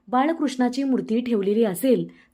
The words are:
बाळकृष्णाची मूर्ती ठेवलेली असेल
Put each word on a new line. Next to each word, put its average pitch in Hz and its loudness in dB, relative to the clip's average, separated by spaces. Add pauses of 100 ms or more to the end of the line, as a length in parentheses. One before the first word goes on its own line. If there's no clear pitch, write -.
बाळकृष्णाची 254 0
मूर्ती 233 0
ठेवलेली 214 0
असेल 196 2 (280)